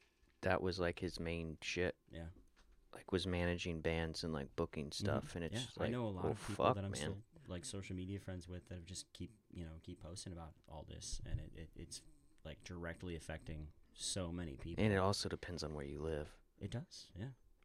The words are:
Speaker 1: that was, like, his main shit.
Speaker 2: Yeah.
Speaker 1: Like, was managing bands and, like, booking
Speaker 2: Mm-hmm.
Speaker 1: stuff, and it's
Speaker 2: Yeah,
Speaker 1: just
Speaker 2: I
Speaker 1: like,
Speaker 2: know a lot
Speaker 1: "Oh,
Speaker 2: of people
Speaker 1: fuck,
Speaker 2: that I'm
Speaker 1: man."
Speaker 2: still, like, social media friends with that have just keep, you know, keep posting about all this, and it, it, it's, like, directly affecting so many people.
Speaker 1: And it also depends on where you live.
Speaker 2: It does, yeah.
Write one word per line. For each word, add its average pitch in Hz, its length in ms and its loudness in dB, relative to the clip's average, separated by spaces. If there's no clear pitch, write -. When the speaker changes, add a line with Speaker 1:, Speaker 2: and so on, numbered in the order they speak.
Speaker 1:
that 92 220 6
was, 90 180 2
like, 87 180 4
his 87 220 -2
main 82 400 0
shit. 87 340 4
Speaker 2:
Yeah. 82 160 -6
Speaker 1:
Like, - 200 -4
was 92 140 4
managing 87 560 2
bands 82 420 2
and, 82 80 0
like, 71 240 -2
booking 80 300 0
Speaker 2:
Mm-hmm. 78 180 -4
Speaker 1:
stuff, 71 320 2
and 85 80 0
it's 80 100 -2
Speaker 2:
Yeah, 113 120 0
Speaker 1:
just - 120 -10
Speaker 2:
I - 60 2
Speaker 1:
like, - 80 2
Speaker 2:
know 120 140 0
a - 20 0
lot 92 160 -2
Speaker 1:
"Oh, 78 60 4
Speaker 2:
of - 160 -2
people - 180 4
Speaker 1:
fuck, 95 100 10
Speaker 2:
that 98 100 2
I'm 98 60 0
Speaker 1:
man." - 100 0
Speaker 2:
still, 98 220 0
like, 87 180 -4
social 95 300 -4
media 92 240 -2
friends 92 300 -6
with 90 200 -8
that 92 80 -6
have 85 100 -8
just 87 260 -8
keep, 87 180 -8
you 87 120 -4
know, 80 180 -8
keep - 200 -10
posting 90 300 -8
about 82 220 -8
all - 200 -8
this, - 320 -4
and - 100 2
it, - 140 -8
it, 80 220 -8
it's, - 240 -10
like, - 220 -10
directly 85 520 -4
affecting 78 520 -6
so 90 400 0
many 85 240 -2
people. 82 260 0
Speaker 1:
And 104 120 8
it - 20 8
also 95 320 6
depends 85 340 -2
on 76 120 -2
where 73 100 -2
you 71 160 -4
live. 78 340 0
Speaker 2:
It 98 120 -4
does, - 440 -6
yeah. 98 140 -6